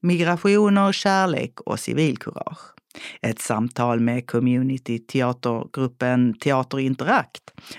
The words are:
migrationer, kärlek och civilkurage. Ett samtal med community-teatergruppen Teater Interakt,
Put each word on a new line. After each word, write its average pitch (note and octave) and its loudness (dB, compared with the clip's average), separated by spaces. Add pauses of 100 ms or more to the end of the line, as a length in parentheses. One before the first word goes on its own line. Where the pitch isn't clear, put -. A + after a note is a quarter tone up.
migrationer, G3 4
kärlek F#3 0
och - -6
civilkurage. - -4 (640)
Ett - -4
samtal A#2+ 0
med A#2+ 0
community-teatergruppen B2 0
Teater C3+ 0
Interakt, C3+ -2 (360)